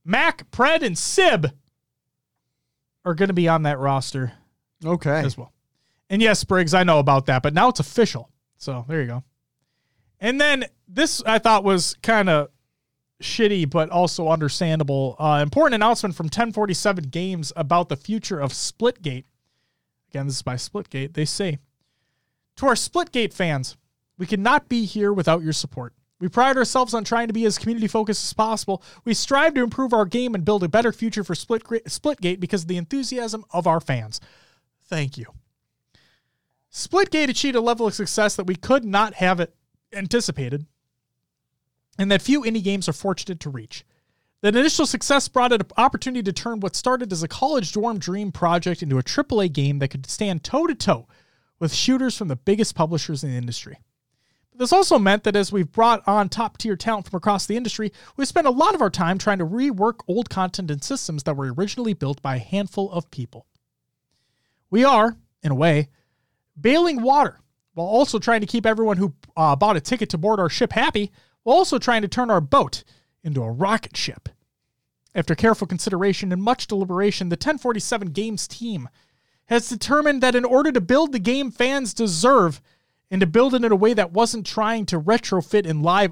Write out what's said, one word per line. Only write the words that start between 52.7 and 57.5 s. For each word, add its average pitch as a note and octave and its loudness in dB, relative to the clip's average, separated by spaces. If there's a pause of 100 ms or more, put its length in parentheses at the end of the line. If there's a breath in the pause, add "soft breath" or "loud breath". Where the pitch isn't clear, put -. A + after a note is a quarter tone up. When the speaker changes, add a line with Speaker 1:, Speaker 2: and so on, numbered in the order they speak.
Speaker 1:
publishers D#3+ -2
in C#3 -4
the B2 -4
industry. A#2+ -8 (720)
But A#3+ -20
this B3 0
also F4 6
meant G3+ 4
that G#3 0
as G3+ 2
we've F#3 0
brought A3+ 4
on G3+ 2
top-tier A3 -4
talent G#3+ -4
from F#3+ -6
across G3 0
the G#3 -2